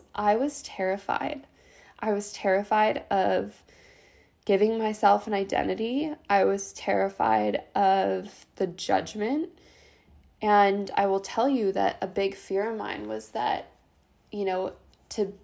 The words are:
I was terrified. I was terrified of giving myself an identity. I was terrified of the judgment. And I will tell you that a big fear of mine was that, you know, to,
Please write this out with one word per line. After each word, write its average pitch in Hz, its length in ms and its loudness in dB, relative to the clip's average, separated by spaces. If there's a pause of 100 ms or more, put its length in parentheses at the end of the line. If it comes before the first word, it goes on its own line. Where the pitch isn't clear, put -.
(160)
I 208 200 2
was 285 280 -2
terrified. - 840 -4 (540)
I 214 120 -2
was 208 220 -2
terrified 214 760 0
of 196 500 0 (840)
giving 214 340 4
myself 214 480 2
an 214 60 -4
identity. 214 760 -2 (180)
I 196 160 4
was 196 280 0
terrified 202 880 0 (140)
of 190 680 0 (100)
the 190 120 -2
judgment. 208 840 -2 (920)
And 202 540 4
I 202 100 2
will 196 140 2
tell 226 280 -2
you 226 260 2
that 196 280 0
a 196 60 -4
big 196 280 -2
fear 202 360 -4
of 220 60 -6
mine 208 300 -8
was 110 220 -8
that, - 400 -4 (600)
you 202 140 -4
know, 185 280 -4 (360)
to, 202 240 -2 (100)